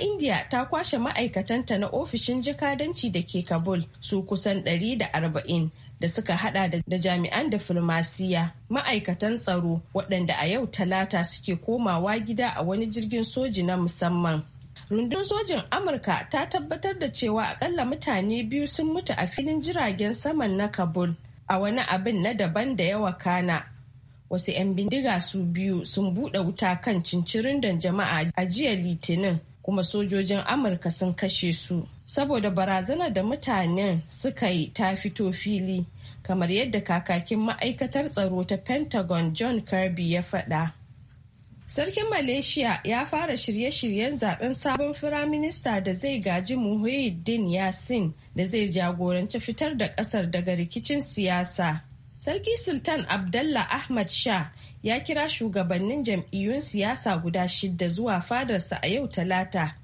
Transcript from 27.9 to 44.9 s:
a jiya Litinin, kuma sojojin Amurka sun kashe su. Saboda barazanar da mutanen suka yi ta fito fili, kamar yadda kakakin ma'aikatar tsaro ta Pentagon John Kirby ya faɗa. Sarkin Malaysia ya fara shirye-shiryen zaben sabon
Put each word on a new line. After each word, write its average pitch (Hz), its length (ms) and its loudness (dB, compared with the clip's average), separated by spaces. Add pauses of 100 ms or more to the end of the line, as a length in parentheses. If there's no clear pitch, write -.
a 185 100 2
jiya 220 300 2
Litinin, 175 640 0 (240)
kuma 190 200 2
sojojin 196 640 0
Amurka 202 460 0
sun 180 220 0
kashe 180 400 0
su. - 340 -2 (180)
Saboda 262 460 0
barazanar 196 640 0
da 185 100 2
mutanen 190 880 2
suka - 400 0
yi 175 240 2
ta 196 220 2
fito 196 380 -2
fili, 185 520 0 (380)
kamar 180 280 0
yadda 214 320 0
kakakin 175 560 0
ma'aikatar 254 720 0
tsaro 185 320 0
ta 190 140 0
Pentagon 185 760 0
John 233 280 0
Kirby 180 500 0
ya 175 100 2
faɗa. 165 500 0 (960)
Sarkin 381 420 0
Malaysia 269 720 2
ya 240 220 0
fara 311 320 0
shirye-shiryen 233 800 0
zaben 220 360 0
sabon 285 400 0